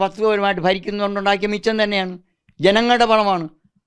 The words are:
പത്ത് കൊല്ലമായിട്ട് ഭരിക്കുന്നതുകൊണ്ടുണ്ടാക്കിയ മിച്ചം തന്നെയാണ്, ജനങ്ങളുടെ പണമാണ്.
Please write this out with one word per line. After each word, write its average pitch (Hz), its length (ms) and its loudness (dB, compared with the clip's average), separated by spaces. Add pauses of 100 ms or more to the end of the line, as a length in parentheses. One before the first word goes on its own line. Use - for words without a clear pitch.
പത്ത് 196 220 -6
കൊല്ലമായിട്ട് 202 420 0
ഭരിക്കുന്നതുകൊണ്ടുണ്ടാക്കിയ 202 840 -2
മിച്ചം 220 300 -2
തന്നെയാണ്, 190 320 -4 (440)
ജനങ്ങളുടെ 226 540 4
പണമാണ്. 196 320 2 (420)